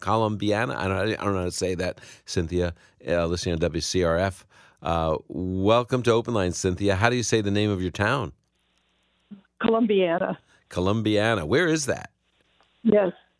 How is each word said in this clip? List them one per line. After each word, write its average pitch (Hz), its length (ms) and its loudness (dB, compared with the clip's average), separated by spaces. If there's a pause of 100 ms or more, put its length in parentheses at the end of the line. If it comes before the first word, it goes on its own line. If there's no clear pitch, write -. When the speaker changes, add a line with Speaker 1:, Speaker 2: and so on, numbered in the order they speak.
Speaker 1:
Columbiana, 107 720 0
I 95 140 -4
don't, 95 100 0 (220)
I - 40 -6
don't 101 100 0
know 92 60 -2
how 90 40 -2
to 90 60 -4
say 92 240 -4
that, 90 260 -6 (240)
Cynthia, 87 480 -2 (340)
uh, 85 200 0
listening 87 300 -2
on - 20 -2
W 80 240 -2
C - 200 0
R 82 140 2
F. 95 300 -2 (360)
Uh, 80 340 0 (120)
welcome 104 760 0
to 120 60 2
Open 117 220 2
Line, 95 200 0
Cynthia. 95 440 0
How 110 140 4
do 123 60 0
you 120 60 -2
say 113 200 0
the 101 80 -2
name 104 200 2
of 95 120 -2
your 90 80 -2
town? 104 420 -2 (1300)
Speaker 2:
Columbiana. 190 800 2 (300)
Speaker 1:
Columbiana. 104 800 0
Where 139 220 2
is 156 180 0
that? - 240 -6 (720)
Speaker 2:
Yes, 208 300 4 (280)